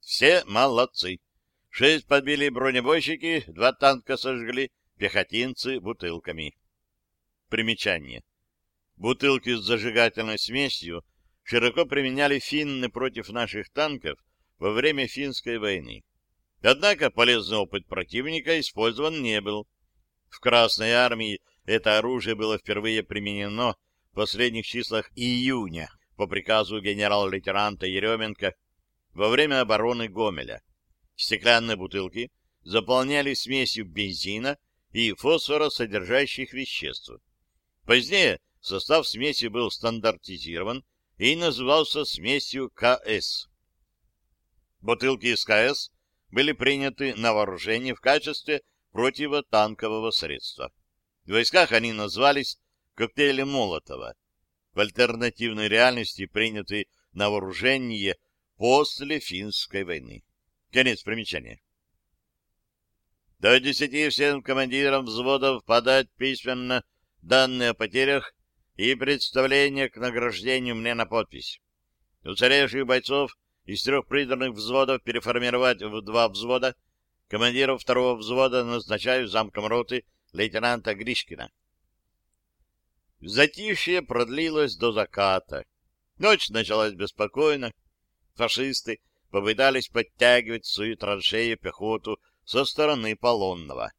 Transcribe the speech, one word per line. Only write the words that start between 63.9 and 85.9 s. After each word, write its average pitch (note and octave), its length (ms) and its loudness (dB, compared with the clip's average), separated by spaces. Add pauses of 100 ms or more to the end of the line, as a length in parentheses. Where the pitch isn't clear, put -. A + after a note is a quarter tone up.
всем C#3+ 340 0
командирам C3+ 640 0
взводов B2+ 580 0
подать A#2+ 520 4
письменно B2+ 680 -4 (380)
данные B2+ 480 4
о A2 40 -2
потерях C3 600 0 (420)
и A#2+ 180 2
представление C3+ 960 2
к - 80 -12
награждению A#2+ 800 -2
мне A#2 180 -2
на A#2 120 -2
подпись. G#2 540 -6 (600)
Уцелевших B2+ 640 2
бойцов B2+ 500 0 (280)
из G#2 180 -8
трех C3+ 240 0
приданных C3 460 -2
взводов B2 500 0
переформировать A#2+ 800 0
в G#2+ 200 -6
два A2 260 2
взвода. B2 460 -2 (540)
Командиров A#2+ 540 2
второго B2+ 340 2
взвода B2 480 2
назначаю A#2+ 640 -2
замком G#2 380 -2
роты A#2+ 380 -2 (280)
лейтенанта A2 600 0
Гришкина. F#2+ 560 -8 (1700)
Затишье E3+ 840 0
продлилось C3+ 720 -2
до A#2 160 0
заката. F#2+ 720 0 (540)